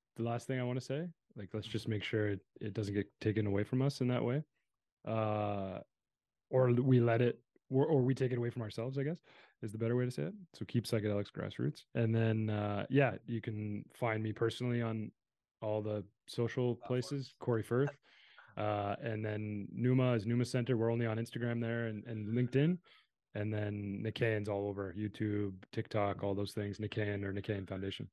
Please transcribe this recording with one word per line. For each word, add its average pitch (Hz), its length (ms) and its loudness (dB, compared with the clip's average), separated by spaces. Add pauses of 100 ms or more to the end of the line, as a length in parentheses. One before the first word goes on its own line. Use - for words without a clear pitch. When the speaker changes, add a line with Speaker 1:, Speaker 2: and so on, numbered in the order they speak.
(160)
Speaker 1:
the 113 80 -4
last 117 240 -2
thing 131 120 -2
I 123 40 -2
wanna 123 180 -2
say. 147 240 -4 (300)
Like, 101 180 -10
let's 107 140 -4
just - 200 -4
make 107 160 0
sure 107 260 2
it, 98 100 0 (220)
it 107 120 -6
doesn't 101 200 -2
get 101 140 0 (120)
taken 104 260 2
away 98 180 2
from 127 180 0
us 139 200 0
in 123 60 2
that 123 160 2
way. 131 200 0 (640)
Uh, 104 720 0 (680)
or 127 200 6
l-, 123 60 6
we 127 240 6
let 117 220 6
it, 120 180 2 (300)
or, 135 160 4
or 151 160 6
we 127 120 4
take 123 180 0
it 123 60 0
away 120 120 0
from 120 120 -4
ourselves, 113 360 -4
I 139 60 0
guess, 160 160 -4 (440)
is 110 80 -6
the 110 60 -6
better 113 180 2
way 123 100 2
to 123 60 -2
say 143 120 -4
it. 196 100 -4 (200)
So - 120 -8
keep 113 200 2
psychedelics 104 460 0
grassroots. 110 520 -4 (120)
And 113 180 4
then, 113 360 4
uh, 104 400 0
yeah, 131 240 4 (120)
you 117 160 -4
can 107 420 -6 (100)
find 110 280 0
me 110 100 -2
personally 120 500 -2
on 113 300 -4 (500)
all 107 200 -2
the 104 220 -4 (240)
social 120 480 0
Speaker 2:
Platforms. 127 320 -2
Speaker 1:
places, 139 320 -6
Corey 113 240 0
Firth. 131 340 0 (580)
Uh, 104 460 -2
and 110 240 -4
then 107 480 -4
Numa 127 400 4
is 104 120 2
Numa 120 200 2
Center. 123 320 0
We're 113 140 2
only 117 160 0
on 110 100 -2
Instagram 117 420 -2
there 117 280 -2
and, 107 180 -8
and 110 220 -6
LinkedIn. 131 500 4 (580)
And 107 160 -2
then 104 540 -4
Nicayan's 107 440 0
all 101 180 -2
over, 98 280 -4
YouTube, 104 580 -2 (180)
TikTok, 104 520 -2
all 98 120 0
those 101 160 -4
things, 101 260 -6
Nicayan 104 460 -2
or 98 100 -4
Nicayan 98 340 -4
Foundation. 95 440 -6